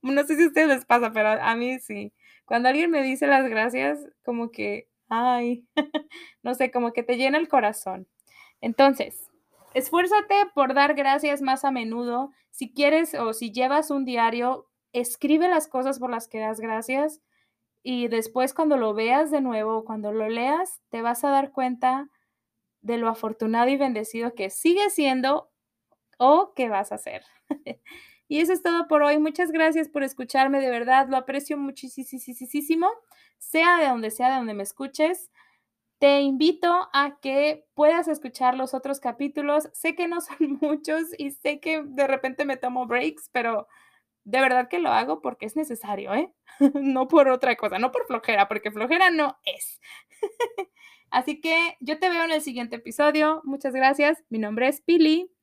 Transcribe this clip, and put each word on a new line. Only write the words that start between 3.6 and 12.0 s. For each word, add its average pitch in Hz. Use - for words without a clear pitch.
como 233
que, 214
ay, 240
<laughs> 302
no 247
sé, 247
como 240
que 240
te 240
llena 269
el 320
corazón. 202
Entonces, 262
esfuérzate 359
por 269
dar 285
gracias 285
más 262
a 277
menudo. 240